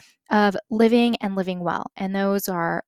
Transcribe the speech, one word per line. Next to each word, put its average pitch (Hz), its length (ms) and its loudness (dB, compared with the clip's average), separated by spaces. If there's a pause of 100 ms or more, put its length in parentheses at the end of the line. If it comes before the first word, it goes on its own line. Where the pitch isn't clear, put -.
(320)
of 208 240 2 (140)
living 233 480 4
and 196 180 -4
living 185 240 -2
well. - 380 -4
And 190 180 -4
those 196 320 0
are 170 400 -2